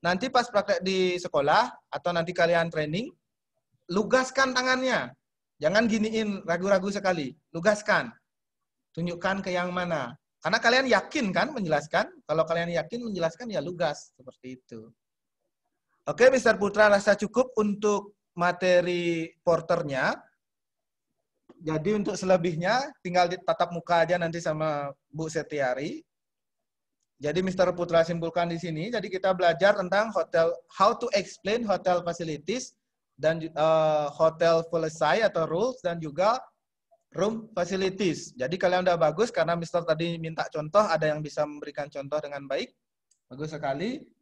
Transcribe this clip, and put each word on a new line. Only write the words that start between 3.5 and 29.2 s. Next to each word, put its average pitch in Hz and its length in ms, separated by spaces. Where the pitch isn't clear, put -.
lugaskan 254 640
tangannya. 254 560
Jangan 202 320
giniin, 214 560
ragu-ragu 190 480
sekali. 180 400
Lugaskan. 175 640
Tunjukkan 175 480
ke 190 80
yang 180 240
mana. 165 400
Karena 170 180
kalian 254 300
yakin 214 420
kan 190 220
menjelaskan? 160 500
Kalau 160 160
kalian 170 320
yakin 233 320
menjelaskan, 175 420
ya 202 140
lugas. 170 500
Seperti 127 460
itu. 113 320
Oke, 151 240
Mister 240 320
Putra 208 320
rasa 202 240
cukup 240 400
untuk 208 640
materi 175 1040
porternya. 165 800
Jadi 156 320
untuk 202 240
selebihnya, 185 800
tinggal 180 320
di 180 80
tatap 170 320
muka 170 320
aja 175 160
nanti 165 240
sama 151 480
Bu 160 240
Setiari. 147 720
Jadi 147 160
Mister 185 320
Putra 170 320
simpulkan 170 480
di 165 80
sini. 170 320
Jadi 233 160
kita 190 240